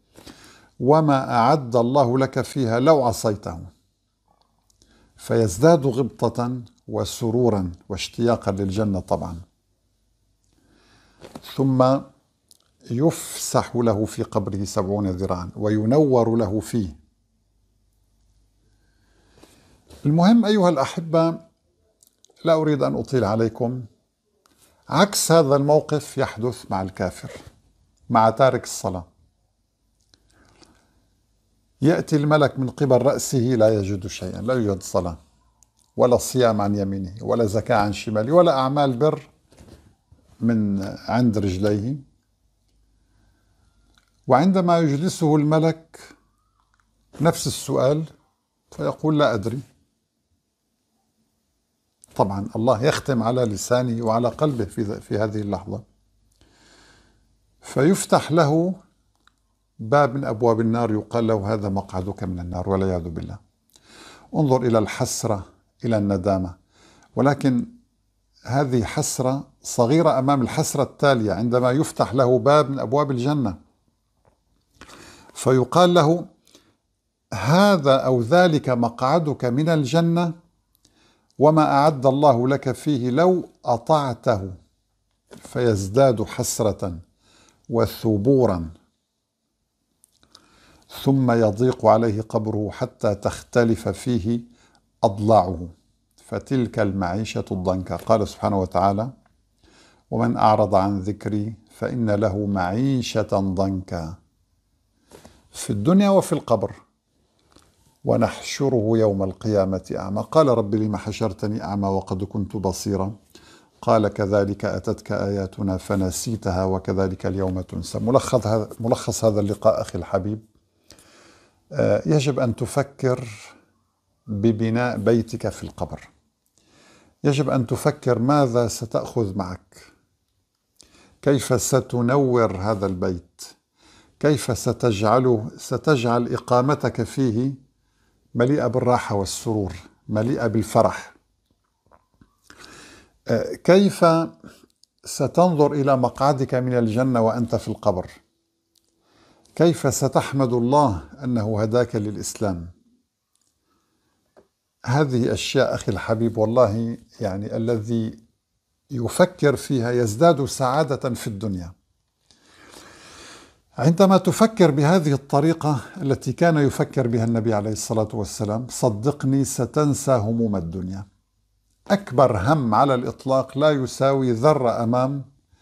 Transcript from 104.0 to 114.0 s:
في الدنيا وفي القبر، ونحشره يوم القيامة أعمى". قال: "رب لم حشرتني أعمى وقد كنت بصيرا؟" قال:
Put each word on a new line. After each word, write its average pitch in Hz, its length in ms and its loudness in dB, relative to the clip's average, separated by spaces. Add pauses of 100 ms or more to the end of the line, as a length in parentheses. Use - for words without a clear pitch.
في - 200 -12
الدنيا 170 400 2
وفي 190 220 2
القبر، 117 400 -2 (1300)
ونحشره 117 920 0
يوم 104 280 2
القيامة 95 720 -2
أعمى". 98 260 -6 (100)
قال: 160 160 4
"رب 110 260 0
لم 107 220 -2
حشرتني 107 680 -6
أعمى 98 240 -2
وقد 98 360 -4
كنت 101 320 -8
بصيرا؟" 98 600 -4 (640)
قال: 110 260 4